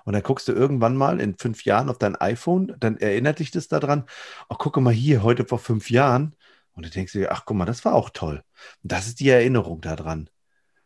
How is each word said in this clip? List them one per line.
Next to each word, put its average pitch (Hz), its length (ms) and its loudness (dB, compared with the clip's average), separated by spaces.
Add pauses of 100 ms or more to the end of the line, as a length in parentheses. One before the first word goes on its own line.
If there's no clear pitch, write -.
Und 101 100 -2
dann 101 80 0
guckst - 260 -2
du - 40 0
irgendwann 127 440 2
mal 135 240 2
in 104 160 -4
fünf - 280 -6
Jahren 117 260 2
auf 123 80 -8
dein 101 180 0
iPhone, 170 640 -2
dann 110 160 0
erinnert 117 420 0
dich 156 120 -6
das - 180 -6
daran, 143 380 0 (420)
„Oh, - 80 -10
gucke - 240 -2
mal 123 120 6
hier, 123 300 4
heute 117 220 4
vor 117 140 -4
fünf 110 320 -4
Jahren.“ 135 440 4 (380)
Und 82 140 -14
du 82 40 -14
denkst 95 220 -8
dir, 98 180 -2
„Ach, - 140 -6
guck 110 120 -4
mal, 87 100 0
das 120 180 -6
war - 100 2
auch - 160 2
toll.“ 78 320 -8 (400)
Und 87 100 -8
das 92 140 -4
ist 117 140 -12
die 135 80 4
Erinnerung 117 540 4
daran. 80 480 -8 (560)